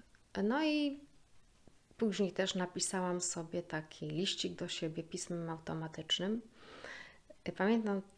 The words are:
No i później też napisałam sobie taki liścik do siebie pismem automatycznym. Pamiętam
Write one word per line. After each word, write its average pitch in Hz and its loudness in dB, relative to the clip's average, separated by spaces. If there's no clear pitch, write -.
No 262 4
i 294 2
później 202 2
też 190 2
napisałam 180 0
sobie 170 -2
taki 156 -6
liścik 175 0
do 175 -4
siebie 160 -2
pismem 170 -4
automatycznym. 160 -2
Pamiętam 202 4